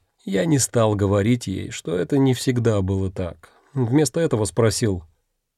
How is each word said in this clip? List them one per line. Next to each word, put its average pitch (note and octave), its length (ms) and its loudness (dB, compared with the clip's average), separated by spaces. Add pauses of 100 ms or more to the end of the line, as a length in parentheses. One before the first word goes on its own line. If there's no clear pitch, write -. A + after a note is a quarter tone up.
(260)
Я F#3+ 200 -2
не D3+ 140 2
стал A2 360 0
говорить G2+ 520 2
ей, F#2+ 220 -6
что D#3+ 260 -8
это F3 220 -2
не C3+ 160 4
всегда A#2 480 0
было F#2+ 300 -2
так. F2+ 380 -10 (240)
Вместо C3+ 460 0
этого C3+ 260 0
спросил: G#2 580 0 (540)